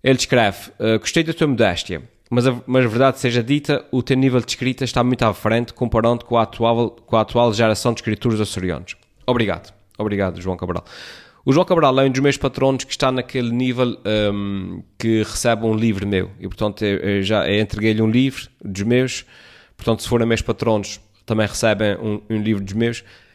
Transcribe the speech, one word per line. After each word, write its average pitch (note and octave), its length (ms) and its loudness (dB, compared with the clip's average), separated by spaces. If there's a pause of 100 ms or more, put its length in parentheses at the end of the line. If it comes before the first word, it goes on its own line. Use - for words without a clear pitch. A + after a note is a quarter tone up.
ele B2+ 160 4
escreve, A2 600 0
eh, A2 180 2
"Gostei - 260 0
da D#3+ 120 -2
tua D#3+ 120 2
modéstia, F#2+ 560 0 (280)
mas A#2+ 160 2
a, B2 200 0
mas B2+ 200 4
a - 20 2
verdade B2+ 300 2
seja A#2+ 240 0
dita, C#3+ 500 0
o B2+ 100 0
teu C3+ 140 0
nível B2+ 240 4
de - 100 -8
escrita B2 320 -4
está A#2+ 220 0
muito B2 200 2
à G#2+ 100 2
frente A2+ 400 -2
comparando A#2 500 0
com A#2 140 0
a A2 60 4
atual, A#2 480 0
com - 240 -4
a A2 40 4
atual A#2+ 320 2
geração A2+ 400 2
de A2 80 -6
escritores A2 400 0
açorianos." F#2 560 -6 (300)
Obrigado. G#2 480 -2 (240)
Obrigado, G2 420 -2
João F2+ 160 -4
Cabral. F2 300 -6 (580)
O C3+ 80 4
João F3 140 4
Cabral C#3+ 320 2
é C3+ 60 4
um C3+ 60 2
dos C3 100 -2
meus C#3 160 2
patronos C3+ 480 0
que - 80 -12
está C3 180 0
naquele B2 400 -4
nível, B2 540 0
ehm, G2+ 760 -2 (160)
que A2+ 280 2
recebe A2+ 420 -2
um A2 80 2
livro G#2+ 320 0
meu. F#2+ 320 -2
E, - 80 -12
portanto, G#2 380 -6
eu, G2+ 140 0
eu G2+ 240 0
já, G2 280 0
eu G#2 100 2
entreguei-lhe G#2+ 400 0
um A2 80 2
livro C3 400 0 (160)
dos G2 180 -8
meus. B2 420 0 (520)
Portanto, - 260 -2
se - 60 -10
forem A#2 160 2
meus A2+ 160 0
patronos, A2 600 -2 (260)
também A2 200 2
recebem G#2 500 0
um, G#2 240 -4 (100)
um A2 100 0
livro G#2 220 0
dos G2 120 -8
meus. A#2 280 -2 (320)